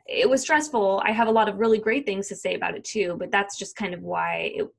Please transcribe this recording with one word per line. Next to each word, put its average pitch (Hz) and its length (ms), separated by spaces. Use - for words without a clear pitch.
it - 220
was 262 120
stressful. 233 640
I 220 80
have 226 160
a 226 40
lot 220 180
of 196 80
really 220 220
great 233 260
things 196 220
to 190 80
say 185 180
about 175 220
it - 80
too, 175 340
but 175 140
that's 202 260
just - 180
kind 185 200
of 175 60
why 170 520
it, - 140